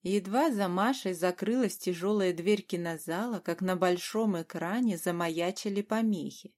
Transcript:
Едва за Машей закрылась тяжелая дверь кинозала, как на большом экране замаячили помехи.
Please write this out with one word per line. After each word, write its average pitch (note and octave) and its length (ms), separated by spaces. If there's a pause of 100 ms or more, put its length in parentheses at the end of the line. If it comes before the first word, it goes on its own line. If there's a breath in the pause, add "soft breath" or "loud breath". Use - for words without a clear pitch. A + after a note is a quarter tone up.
Едва G#3 500
за G3+ 160
Машей F#3+ 460
закрылась F#3 640
тяжелая F#3 560
дверь G3+ 300
кинозала, E3+ 800
как E3+ 200
на F#3 140
большом F3+ 680
экране F#3 560
замаячили F3 880
помехи. G#3+ 760